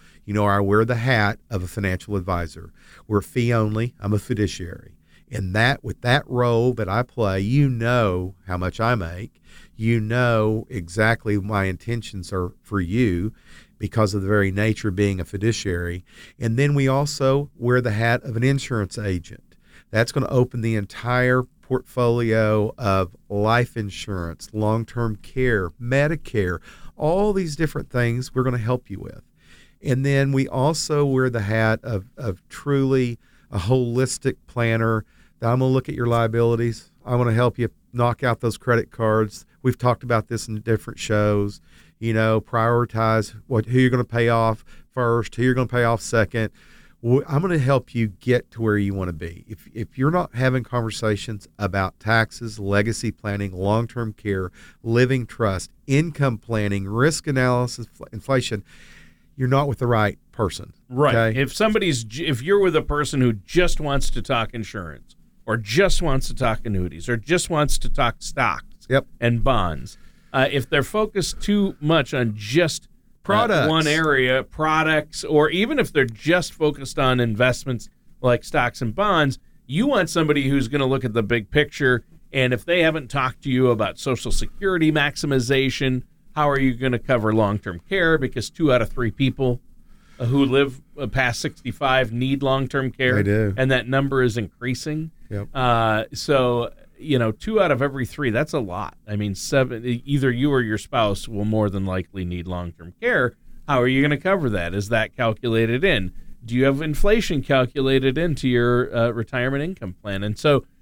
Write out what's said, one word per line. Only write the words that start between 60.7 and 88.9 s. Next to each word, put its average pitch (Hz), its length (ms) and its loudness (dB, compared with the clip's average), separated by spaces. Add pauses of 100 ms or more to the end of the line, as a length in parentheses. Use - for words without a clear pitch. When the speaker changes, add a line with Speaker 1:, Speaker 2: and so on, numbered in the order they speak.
Speaker 2:
Right. 127 260 2
Speaker 1:
okay? 113 240 2
Speaker 2:
If 139 160 -2
somebody's 196 480 0
j-, 110 220 -10
if 135 160 -2
you're 190 180 2
with 185 160 4
a 156 60 2
person 147 400 -2
who 123 100 4
just 165 480 2
wants 139 300 2
to 117 120 0
talk 113 320 -2
insurance 95 640 -10 (300)
or 110 100 -2
just 117 460 4
wants 135 260 2
to - 80 -4
talk 113 300 0
annuities 90 420 -4
or 123 80 0
just 151 340 0
wants 147 280 4
to 123 120 2
talk 120 300 2
stocks - 680 -4
Speaker 1:
Yep. 135 180 2 (140)
Speaker 2:
and 120 200 0
bonds, 101 560 0 (360)
uh, 135 180 2
if 127 180 -2
they're 143 140 2
focused 208 560 -2
too 202 400 0
much 147 340 2
on 120 220 0
just, 123 480 0
uh, - 40 -20 (420)
Speaker 1:
Products. 202 400 4
Speaker 2:
one 160 160 2
area, 139 560 2
products, 156 800 0
or 147 280 4
even 220 260 0
if 233 160 -2
they're 139 120 4
just 147 460 -2
focused 143 460 -4
on 127 220 2
investments 120 680 0 (340)
like 120 220 2
stocks 123 380 -2
and 117 140 -4
bonds, 170 420 2 (300)
you 165 180 0
want 220 240 2
somebody 147 400 0
who's 139 180 2
gonna 135 200 0
look 131 180 0
at 110 80 -4
the 117 80 0
big 110 300 -2
picture. 135 520 0 (300)
And 127 200 0
if 120 120 -4
they 175 160 2
haven't 156 280 0
talked 131 340 -4
to 135 80 -4
you 127 180 4
about 104 300 0
Social 120 320 -4
Security 175 600 2
maximization, 135 1080 0 (340)
how 147 140 2
are 139 100 0
you 131 140 2
gonna 123 240 -2
cover 110 340 0
long-term 104 560 0
care? 170 300 2
Because 127 320 -4
two 151 240 2
out 123 80 4
of 107 80 -4
three 120 220 -2